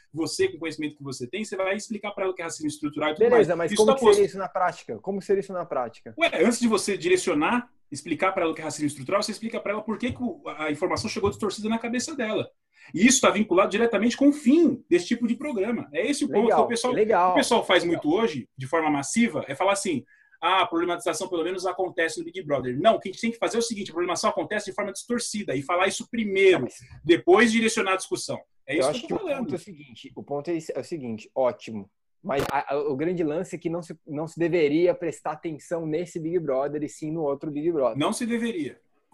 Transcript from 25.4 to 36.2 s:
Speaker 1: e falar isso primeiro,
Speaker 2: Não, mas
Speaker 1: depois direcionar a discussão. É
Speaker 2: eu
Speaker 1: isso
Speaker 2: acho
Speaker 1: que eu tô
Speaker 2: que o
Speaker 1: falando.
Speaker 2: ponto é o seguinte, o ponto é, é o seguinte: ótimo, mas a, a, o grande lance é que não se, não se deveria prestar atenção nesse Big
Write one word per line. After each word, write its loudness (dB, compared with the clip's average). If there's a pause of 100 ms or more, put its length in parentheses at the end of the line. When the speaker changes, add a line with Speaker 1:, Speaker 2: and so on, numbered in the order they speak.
Speaker 1:
e -2
falar 2
isso -4
primeiro, 4
Speaker 2:
Não, -2
mas -10 (300)
Speaker 1:
depois 6
direcionar 2
a 2
discussão. -6 (260)
É -6
Speaker 2:
eu 2
Speaker 1:
isso 2
Speaker 2:
acho -2
Speaker 1:
que -14
eu -14
tô -2
Speaker 2:
que -6
o -6
Speaker 1:
falando. -4
Speaker 2:
ponto -6
é -6
o -6
seguinte, -20
o -12
ponto -6
é, -2 (160)
é -6
o -8
seguinte: -10
ótimo, -2 (360)
mas -2
a, -2
a, 0
o -2
grande -2
lance -4
é -10
que -6
não -4
se, -14 (120)
não -6
se -12
deveria 2
prestar -6
atenção -8
nesse -4
Big -2